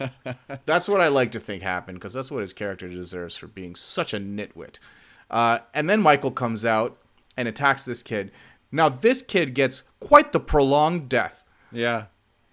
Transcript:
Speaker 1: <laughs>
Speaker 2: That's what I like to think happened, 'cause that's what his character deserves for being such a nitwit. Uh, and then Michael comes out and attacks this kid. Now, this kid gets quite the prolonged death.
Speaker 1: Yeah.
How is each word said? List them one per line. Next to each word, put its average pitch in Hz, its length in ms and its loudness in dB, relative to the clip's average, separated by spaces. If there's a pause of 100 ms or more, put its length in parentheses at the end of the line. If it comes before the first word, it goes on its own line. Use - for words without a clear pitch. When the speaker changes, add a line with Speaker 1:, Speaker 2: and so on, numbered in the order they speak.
(140)
Speaker 1:
<laughs> - 520 -14
Speaker 2:
That's 170 220 0
what 202 120 2
I 170 80 4
like 127 240 2
to 113 80 -8
think 95 220 -10
happened, 92 380 -6
'cause 98 120 -10
that's 131 180 -8
what 135 100 -6
his 95 120 -8
character 95 360 -8
deserves 90 480 -10
for - 100 -16
being 87 300 -14
such - 360 -6
a 107 60 -6
nitwit. 101 600 -10 (520)
Uh, 117 280 2 (160)
and 151 140 0
then 214 120 4
Michael 143 300 4
comes 113 340 -4
out 113 340 0 (380)
and 123 120 -4
attacks 139 360 0
this 123 180 -8
kid. 98 280 -6 (400)
Now, 156 200 4
this 220 320 2
kid 151 320 -2
gets 135 280 0 (180)
quite 294 320 6
the 170 80 0
prolonged 147 680 2
death. 117 360 -2 (280)
Speaker 1:
Yeah. 117 320 -2 (480)